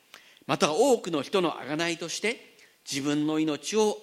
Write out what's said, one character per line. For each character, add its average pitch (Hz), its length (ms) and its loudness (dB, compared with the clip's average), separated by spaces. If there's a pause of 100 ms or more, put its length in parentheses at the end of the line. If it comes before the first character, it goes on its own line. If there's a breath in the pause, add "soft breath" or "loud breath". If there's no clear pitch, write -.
(460 soft breath)
ま 139 120 0
た 160 160 4
多 233 240 6
く - 120 -10
の 147 120 -2
人 196 180 -2
の 165 120 0
贖 151 400 -4
い 165 40 -6
と 165 120 -8
し - 120 -8
て - 340 -6 (360 soft breath)
自 139 120 -4
分 147 240 0
の 156 120 0
命 156 380 -2
を 214 260 2